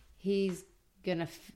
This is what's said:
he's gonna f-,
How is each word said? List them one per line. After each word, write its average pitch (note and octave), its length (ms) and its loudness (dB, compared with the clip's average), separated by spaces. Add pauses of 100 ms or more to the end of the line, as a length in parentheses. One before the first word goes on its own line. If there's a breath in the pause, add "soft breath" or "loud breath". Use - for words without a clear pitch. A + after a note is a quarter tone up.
(160 soft breath)
he's G3 480 0 (400)
gonna E3+ 200 0
f-, - 320 -12